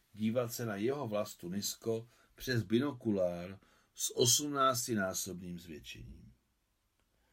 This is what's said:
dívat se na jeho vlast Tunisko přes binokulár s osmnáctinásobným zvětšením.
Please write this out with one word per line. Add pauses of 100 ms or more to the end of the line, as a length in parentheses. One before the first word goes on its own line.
(140)
dívat
se
na
jeho
vlast
Tunisko (260)
přes
binokulár (360)
s
osmnáctinásobným
zvětšením. (1000)